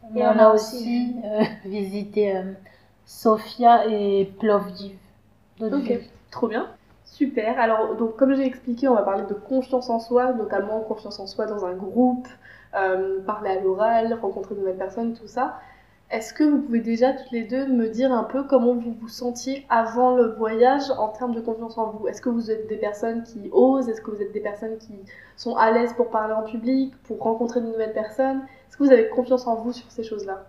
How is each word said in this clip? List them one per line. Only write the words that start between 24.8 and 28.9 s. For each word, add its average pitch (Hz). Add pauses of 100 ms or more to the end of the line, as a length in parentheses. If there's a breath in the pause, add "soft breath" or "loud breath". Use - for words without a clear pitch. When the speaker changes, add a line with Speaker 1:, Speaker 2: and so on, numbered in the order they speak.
Speaker 3:
sont -
à 220
l'aise 233
pour 240
parler 220
en 220
public, 240 (100)
pour 214
rencontrer 233
de 226
nouvelles 220
personnes ? 269 (280 loud breath)
Est-ce -
que -
vous 269